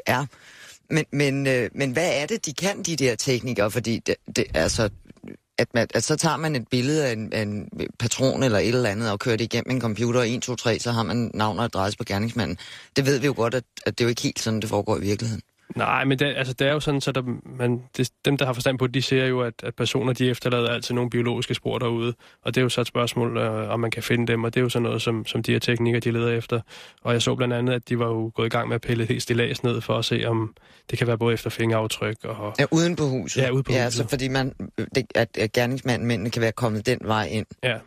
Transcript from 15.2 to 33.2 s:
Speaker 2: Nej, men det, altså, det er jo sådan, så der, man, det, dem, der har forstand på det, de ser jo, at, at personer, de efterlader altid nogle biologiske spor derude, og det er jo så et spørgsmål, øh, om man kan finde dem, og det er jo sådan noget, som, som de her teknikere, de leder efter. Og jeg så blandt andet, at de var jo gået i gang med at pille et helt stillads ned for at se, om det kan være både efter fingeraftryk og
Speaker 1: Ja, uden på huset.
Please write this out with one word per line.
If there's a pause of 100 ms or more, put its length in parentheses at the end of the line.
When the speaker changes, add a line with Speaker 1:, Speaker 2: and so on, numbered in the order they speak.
Speaker 2:
Nej,
men
det,
altså,
det
er
jo
sådan,
så
der, (180)
man, (160)
det, (160)
dem,
der
har
forstand
på
det,
de
ser
jo,
at, (100)
at
personer,
de
efterlader
altid
nogle
biologiske
spor
derude, (300)
og
det
er
jo
så
et
spørgsmål,
øh,
om
man
kan
finde
dem,
og
det
er
jo
sådan
noget,
som,
som
de
her
teknikere,
de
leder
efter. (400)
Og
jeg
så
blandt
andet,
at
de
var
jo
gået
i
gang
med
at
pille
et
helt
stillads
ned
for
at
se,
om (340)
det
kan
være
både
efter
fingeraftryk
og
Speaker 1:
Ja,
uden
på
huset.